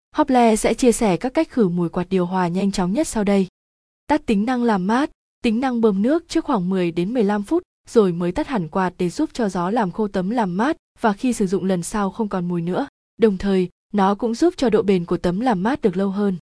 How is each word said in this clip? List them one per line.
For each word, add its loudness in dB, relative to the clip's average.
Hople 4
sẽ 0
chia 4
sẻ 2
các -4
cách 0
khử 2
mùi -2
quạt -4
điều 0
hòa -2
nhanh -2
chóng -2
nhất 0
sau -2
đây. 2
Tắt 0
tính 0
năng -2
làm 0
mát, 0
tính 0
năng -2
bơm 2
nước 0
trước -2
khoảng -2
mười 0
đến -2
mười 2
lăm 0
phút -2
rồi 4
mới -2
tắt -4
hẳn -4
quạt -2
để 0
giúp -4
cho -2
gió -2
làm 0
khô -2
tấm -4
làm -2
mát -2
và 2
khi -2
sử 0
dụng -2
lần 0
sau -4
không -4
còn -4
mùi -4
nữa. -4
Đồng 2
thời, 0
nó 2
cũng -4
giúp 2
cho 0
độ 4
bền 0
của -2
tấm -2
làm 0
mát -2
được 0
lâu 0
hơn. -2